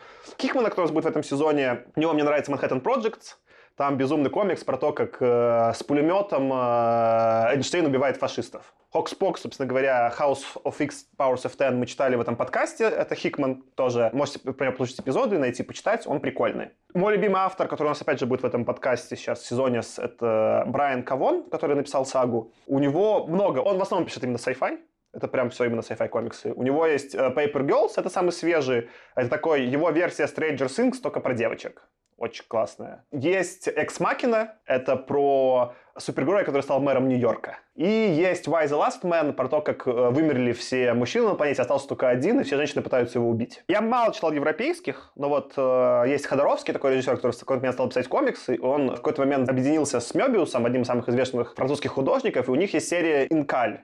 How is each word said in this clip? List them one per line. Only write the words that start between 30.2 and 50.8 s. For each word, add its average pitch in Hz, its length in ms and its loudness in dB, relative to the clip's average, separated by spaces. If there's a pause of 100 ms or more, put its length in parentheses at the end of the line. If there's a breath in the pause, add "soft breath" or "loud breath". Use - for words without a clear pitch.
Stranger 139 420 -2
Things, 247 340 0
только 143 200 -4
про 131 120 -2
девочек. - 540 -4 (300)
Очень - 300 -8
классная. 110 640 -4
Есть 180 560 -2
Экс - 320 -4
Махина, 226 540 0 (140)
это 131 280 0
про 131 760 2 (240 loud breath)
супергероя, 156 460 0
который 139 180 0
стал 135 180 0
мэром 135 300 2
Нью-Йорка. 120 480 0 (180)
И - 80 -2
есть 185 640 2
Why 156 200 2
the 147 120 0
Last 247 220 0
Man, 165 320 0
про 131 140 -2
то, 151 140 2
как, - 260 -4
э, 123 240 2
вымерли 127 420 2
все 123 400 0
мужчины 156 360 2
на 175 60 0
планете, 143 280 0
остался 139 240 0
только 127 220 0
один, 151 300 4
и - 40 0
все 139 140 0
женщины 147 260 -2
пытаются 123 340 0
его 117 100 2
убить. 117 400 -2
Я 202 140 2
мало 226 320 2
читал 160 180 -2
европейских, 156 840 -2
но 143 140 -2
вот, 139 280 0
э, 127 500 4
есть 139 200 0
Ходоровский, 143 460 2
такой 135 200 2
режиссёр, 127 220 2
который 120 160 0
в - 80 -8
какой-то 127 220 -2
момент 127 120 -2
стал 127 160 0
писать - 180 -2
комиксы, - 540 0
он 135 300 0
в - 60 -6
какой-то - 240 -2
момент 135 280 2
объединился 135 500 2
с - 140 -6
Мёбиусом, 170 540 2
одним 123 160 0